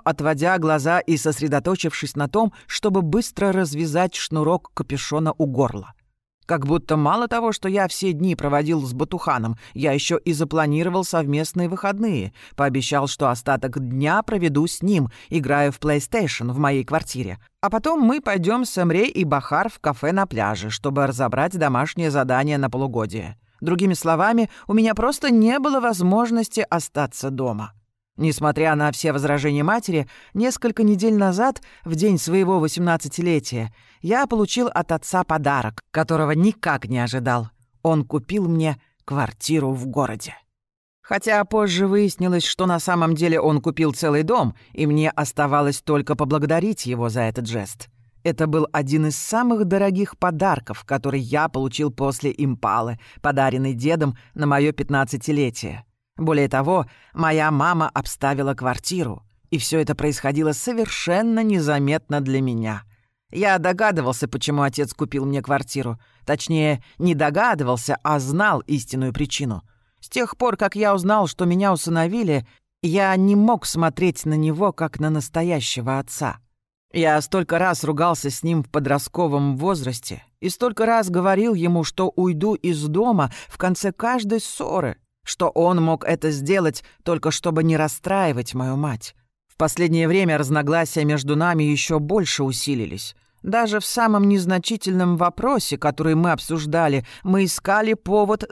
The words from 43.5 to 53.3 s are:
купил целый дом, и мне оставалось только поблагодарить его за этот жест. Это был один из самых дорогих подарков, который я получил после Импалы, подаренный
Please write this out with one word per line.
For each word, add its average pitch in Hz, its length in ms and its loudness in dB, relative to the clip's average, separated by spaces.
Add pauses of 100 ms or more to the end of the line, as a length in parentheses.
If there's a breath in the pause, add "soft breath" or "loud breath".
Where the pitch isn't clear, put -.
купил 156 320 0
целый 151 280 0
дом, 165 320 2 (200 soft breath)
и 156 120 -2
мне 151 240 2
оставалось 143 720 0
только 147 340 0
поблагодарить 151 720 0
его 120 240 -2
за 120 120 -2
этот 113 260 -4
жест. 110 420 -8 (360)
Это 160 220 0
был 151 260 2
один 151 320 0
из 151 120 -2
самых 226 480 0
дорогих 196 520 0
подарков, 160 680 -2
который 135 360 -2
я 147 280 -2
получил 135 440 -2
после 139 440 -2
Импалы, 117 600 -2 (240 loud breath)
подаренный 135 540 0